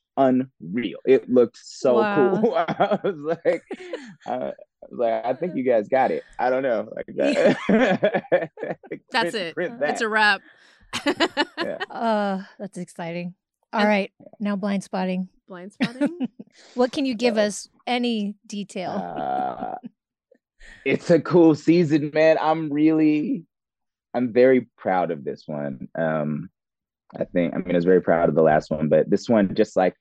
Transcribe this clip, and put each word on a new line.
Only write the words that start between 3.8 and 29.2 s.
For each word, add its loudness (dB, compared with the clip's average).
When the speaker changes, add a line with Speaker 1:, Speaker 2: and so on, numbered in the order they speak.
Speaker 1:
uh, -6
I -20
was -12
like, -2
"I -2
think -6
you -4
guys 2
got 2
it." -4
I 0
don't 0
know. -2
Like -10
that. 2
<laughs> 2
Speaker 3:
That's -2
Speaker 1:
Print, -8
Speaker 3:
it. -6
Speaker 1:
print -6
that. 0
Speaker 3:
It's -6
a -2
wrap. 2
<laughs> -8
Speaker 1:
Yeah. -6
Speaker 2:
Uh, -2
that's -12
exciting. -10
All -2
Speaker 3:
And 4
Speaker 2:
right, 0
now -4
Blind -4
Spotting. -4
Speaker 3:
Blind -16
Spotting? -4
Speaker 2:
<laughs> -20
What 0
can -4
you -2
give 0
Speaker 1:
So, 2
Speaker 2:
us? -4
Any -2
detail? -8
Speaker 1:
uh, -6
it's -2
a 6
cool 6
season, 2
man. 6
I'm 0
really, 2
I'm -2
very 6
proud 0
of -8
this -10
one. -8
Um, -2
I -6
think, -2
I -4
mean, -6
I 2
was 2
very 6
proud 2
of 0
the 4
last 2
one, -2
but 2
this 0